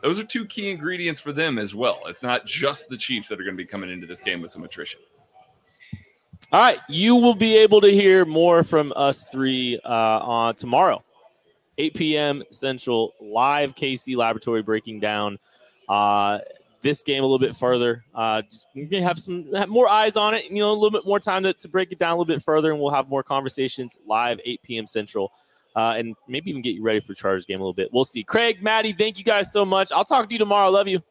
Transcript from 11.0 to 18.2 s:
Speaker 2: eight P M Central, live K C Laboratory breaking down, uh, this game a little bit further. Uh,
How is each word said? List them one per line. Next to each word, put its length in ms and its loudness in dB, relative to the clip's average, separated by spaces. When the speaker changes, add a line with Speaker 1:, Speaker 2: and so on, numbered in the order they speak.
Speaker 2:
eight 160 -2
P 240 -2
M 240 -2
Central, 680 -4
live 560 -2
K 220 -6
C 180 -8
Laboratory 480 -2
breaking 380 -6
down, 380 -4
uh, 500 2
this 220 -2
game 180 -2
a 40 0
little 140 2
bit 140 0
further. 520 0
Uh, 280 -2